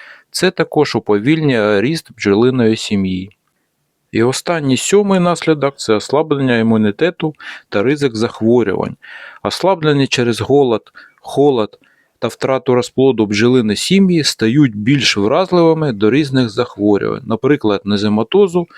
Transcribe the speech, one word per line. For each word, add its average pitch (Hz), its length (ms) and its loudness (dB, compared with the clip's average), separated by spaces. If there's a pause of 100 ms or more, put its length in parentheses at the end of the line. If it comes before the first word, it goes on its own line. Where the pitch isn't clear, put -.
(300)
Це 185 200 -2
також 151 460 -2
уповільнює 110 840 0
ріст 156 360 -4
бджолиної 113 600 2
сім'ї. 95 540 -4 (840)
І 107 100 2
останній, 135 540 -2
сьомий 196 440 2
наслідок — 160 560 0
це - 180 0
ослаблення 135 640 0
імунітету 113 760 0 (340)
та 101 140 -2
ризик 135 340 -2
захворювань. 110 800 0 (460)
Ослаблені 156 640 0
через 120 340 -2
голод, 123 420 2 (380)
холод 135 580 0 (400)
та 120 100 -4
втрату 131 460 -2
розплоду 123 520 0
бджолини 107 500 0
сім'ї 180 480 2
стають 120 520 0
більш 120 400 0
вразливими 160 760 0
до 107 180 0
різних 131 400 0
захворювань, 104 720 -2
наприклад, 110 600 -2
незематозу 110 840 0 (120)